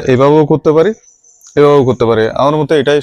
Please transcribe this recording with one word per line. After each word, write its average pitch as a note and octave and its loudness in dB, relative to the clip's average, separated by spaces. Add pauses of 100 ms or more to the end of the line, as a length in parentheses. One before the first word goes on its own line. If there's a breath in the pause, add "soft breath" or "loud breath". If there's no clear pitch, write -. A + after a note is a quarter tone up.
(120)
এভাবেও C#3+ 2
করতে D#3+ -2
পারি, E3+ 2 (680)
এভাবেও C#3+ 4
করতে A#2+ -2
পারি। A2 0 (180)
আমার C#3+ -2
মতে D3 -6 (100)
এটাই D3 -2